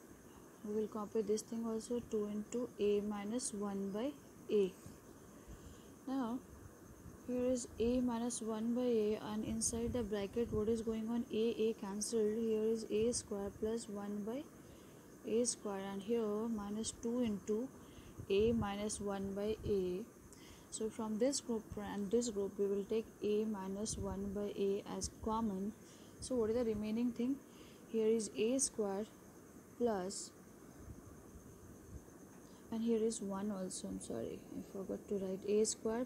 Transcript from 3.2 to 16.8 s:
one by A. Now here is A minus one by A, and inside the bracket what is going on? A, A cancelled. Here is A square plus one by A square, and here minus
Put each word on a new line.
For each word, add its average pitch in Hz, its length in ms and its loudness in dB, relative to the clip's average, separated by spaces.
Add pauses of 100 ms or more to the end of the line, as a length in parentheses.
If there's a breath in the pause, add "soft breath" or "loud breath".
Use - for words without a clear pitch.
one 196 380 -2
by 226 200 0 (400)
A. 196 200 6 (1400 loud breath)
Now 254 300 0 (920)
here 247 180 2
is 254 220 2 (120)
A 240 220 6
minus 240 420 0
one 226 320 0
by 254 60 4
A, 220 380 4 (140)
and 214 120 0
inside 226 480 0
the 247 100 2
bracket 208 500 0
what 214 160 4
is 226 120 2
going 220 280 0
on? 240 240 0
A, 226 220 4 (140)
A 220 120 2
cancelled. 214 560 2
Here 220 280 2
is 226 260 2
A 220 200 4
square 202 380 -2 (100)
plus 226 300 0
one 202 340 -4
by 240 200 -4 (840 loud breath)
A 226 180 6
square, 202 360 -2 (100)
and 196 100 -4
here 220 540 2
minus 208 360 -2 (100)